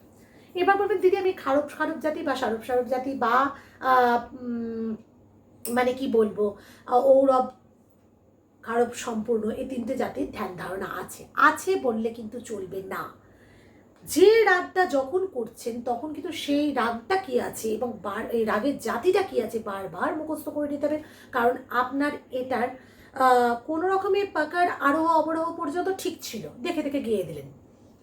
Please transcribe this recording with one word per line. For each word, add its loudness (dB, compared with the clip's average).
এবার 4
বলবেন, 2
"দিদি, 4
আমি 2
খাড়ব 0
খাড়ব -4
জাতি -2
বা -2
সারব -2
সারব 0
জাতি -2
বা, 2
আহ, 4
উম, -6
মানে, 2
কি -6
বলবো, 2
আহ, 4
ঔরব, 6
খাড়ব 0
সম্পূর্ণ, -2
এই -6
তিনটে -4
জাতির -4
ধ্যান -8
ধারণা -8
আছে।" -16
আছে 2
বললে -2
কিন্তু -12
চলবে -10
না। -6
যে 8
রাগটা 2
যখন 0
করছেন, -8
তখন -4
কিন্তু -8
সেই 0
রাগটা -2
কি -2
আছে -6
এবং -4
বার-, -6
এই 0
রাগের 0
জাতিটা 2
কি -8
আছে, -4
বারবার -6
মুখস্থ -6
করে -4
নিতে -2
হবে। -2
কারণ 2
আপনার 0
এটার, -2
আহ, 6
কোনো -2
রকমের 2
পাকার 0
আরোহ 2
অবরোহ -2
পর্যন্ত -4
ঠিক -6
ছিল, -10
দেখে -2
দেখে -2
গেয়ে 0
দিলেন, -12